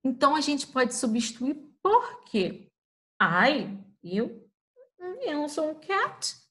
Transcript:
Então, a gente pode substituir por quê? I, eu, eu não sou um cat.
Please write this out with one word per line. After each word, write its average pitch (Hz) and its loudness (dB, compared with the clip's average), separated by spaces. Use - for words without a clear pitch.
Então, 277 2
a 311 2
gente 285 -2
pode 247 0
substituir 247 -2
por - 2
quê? - -2
I, 196 2
eu, 202 -6
eu 370 -4
não 294 -2
sou 311 -4
um 311 -10
cat. - -4